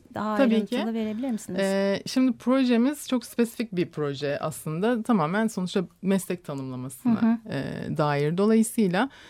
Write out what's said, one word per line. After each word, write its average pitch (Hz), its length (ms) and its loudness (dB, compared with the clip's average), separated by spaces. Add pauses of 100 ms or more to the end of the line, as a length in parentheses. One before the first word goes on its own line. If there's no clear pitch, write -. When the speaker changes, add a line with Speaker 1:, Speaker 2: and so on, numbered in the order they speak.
(140)
Speaker 1:
daha 214 220 -2
Speaker 2:
tabii 240 180 4
Speaker 1:
ayrıntılı 220 260 0
Speaker 2:
ki. 233 140 -4
Speaker 1:
verebilir 226 360 -4
misiniz? 190 320 -4
Speaker 2:
Ee, 196 440 0
şimdi 262 300 2
projemiz 254 720 2
çok 254 180 -2
spesifik 233 500 -2
bir 175 140 0
proje 143 480 -4
aslında. 180 640 -2
Tamamen 208 440 2
sonuçta 185 380 -2 (180)
meslek 185 420 0
tanımlamasına, 135 800 -2
Speaker 1:
Hı 226 40 4
hı. 226 120 2 (140)
Speaker 2:
e, - 440 -4
dair. 147 420 2
Dolayısıyla, 220 720 2 (200)